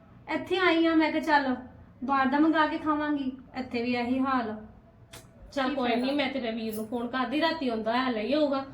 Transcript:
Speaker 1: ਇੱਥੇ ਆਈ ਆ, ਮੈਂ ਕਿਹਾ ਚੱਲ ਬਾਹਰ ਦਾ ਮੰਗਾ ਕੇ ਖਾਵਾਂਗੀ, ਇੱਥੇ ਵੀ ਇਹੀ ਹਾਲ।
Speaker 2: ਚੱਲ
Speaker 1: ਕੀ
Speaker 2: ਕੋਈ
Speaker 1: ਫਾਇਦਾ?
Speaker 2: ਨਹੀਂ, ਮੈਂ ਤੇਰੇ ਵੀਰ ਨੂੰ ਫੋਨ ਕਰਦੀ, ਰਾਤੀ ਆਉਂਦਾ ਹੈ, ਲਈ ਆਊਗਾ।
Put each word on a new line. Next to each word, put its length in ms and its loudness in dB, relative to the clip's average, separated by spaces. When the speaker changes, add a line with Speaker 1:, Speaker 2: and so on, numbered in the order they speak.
Speaker 1:
ਇੱਥੇ 240 -2
ਆਈ 280 4
ਆ, 100 4
ਮੈਂ 160 4
ਕਿਹਾ 120 0
ਚੱਲ 320 4
ਬਾਹਰ 220 2
ਦਾ 140 2
ਮੰਗਾ 280 4
ਕੇ 100 -4
ਖਾਵਾਂਗੀ, 540 -2
ਇੱਥੇ 220 -6
ਵੀ 140 0
ਇਹੀ 240 0
ਹਾਲ। 460 -2
Speaker 2:
ਚੱਲ 160 0
Speaker 1:
ਕੀ 60 -2
Speaker 2:
ਕੋਈ 140 0
Speaker 1:
ਫਾਇਦਾ? 160 0
Speaker 2:
ਨਹੀਂ, 100 0
ਮੈਂ 140 0
ਤੇਰੇ 220 -4
ਵੀਰ 240 -6
ਨੂੰ 120 -6
ਫੋਨ 200 -4
ਕਰਦੀ, 340 -2
ਰਾਤੀ 280 0
ਆਉਂਦਾ 340 -2
ਹੈ, 80 0
ਲਈ 220 -2
ਆਊਗਾ। 400 2